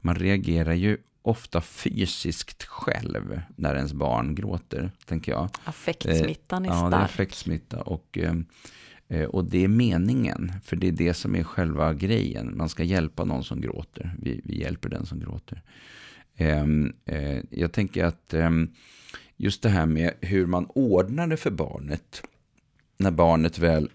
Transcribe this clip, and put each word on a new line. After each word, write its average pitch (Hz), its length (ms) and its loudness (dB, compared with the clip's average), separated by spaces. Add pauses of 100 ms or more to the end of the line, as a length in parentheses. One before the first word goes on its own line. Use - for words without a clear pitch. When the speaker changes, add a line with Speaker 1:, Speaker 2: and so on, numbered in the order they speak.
Speaker 1:
man 87 140 2
reagerar 87 580 2
ju 98 240 2 (260)
ofta - 380 -2
fysiskt - 1040 -4
själv - 760 -6 (160)
när 71 180 0
ens 71 180 -2
barn 69 420 0
gråter, 87 560 -4 (160)
tänker 80 260 -4
jag. 85 160 -2 (160)
Speaker 2:
Affektsmittan 160 1000 -2
Speaker 1:
Eh, 185 60 -2
Speaker 2:
är 87 40 0
Speaker 1:
ja, 87 60 2
det 87 60 2
är - 40 2
Speaker 2:
stark. 82 140 4
Speaker 1:
affektsmitta - 760 -4
och, - 360 -6
eh, 85 160 0 (760)
eh, 78 160 0
och 90 200 0
det 90 200 2
är 95 40 4
meningen, 110 840 2 (120)
för - 120 -4
det 90 120 2
är 82 40 2
det 85 220 2
som 101 220 -2
är 85 80 0
själva 80 500 0
grejen. 92 640 -2
Man 80 120 -2
ska - 160 -4
hjälpa 85 400 0
någon 73 200 -2
som - 160 -6
gråter. - 580 -8
Vi, - 260 -4
vi - 160 -4
hjälper - 280 -6
den - 180 -6
som - 140 -6
gråter. - 420 -10 (760)
Ehm, 76 560 4 (120)
eh, 71 340 -2 (120)
jag 85 220 -2
tänker 92 320 0
att, - 300 -2
ehm, 82 360 4 (680)
just - 260 -2
det 117 60 4
här 90 180 4
med 80 340 2
hur 92 260 2
man 90 280 0
ordnar 120 520 4
det 160 100 0
för 135 140 -2
barnet - 720 -6 (760)
när 95 140 2
barnet 82 480 4
väl 80 360 4